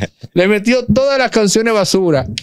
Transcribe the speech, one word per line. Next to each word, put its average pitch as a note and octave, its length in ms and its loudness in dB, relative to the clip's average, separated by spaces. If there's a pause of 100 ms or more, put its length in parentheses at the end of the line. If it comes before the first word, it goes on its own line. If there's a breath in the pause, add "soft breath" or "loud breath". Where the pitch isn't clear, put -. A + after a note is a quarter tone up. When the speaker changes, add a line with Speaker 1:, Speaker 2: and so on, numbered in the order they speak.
(140)
Speaker 1:
<laughs> - 200 -20
Speaker 2:
Le F3+ 140 2
metió A3+ 360 0
todas C4 320 0
las B3+ 140 0
canciones A3 420 0
basura F3+ 540 0 (160)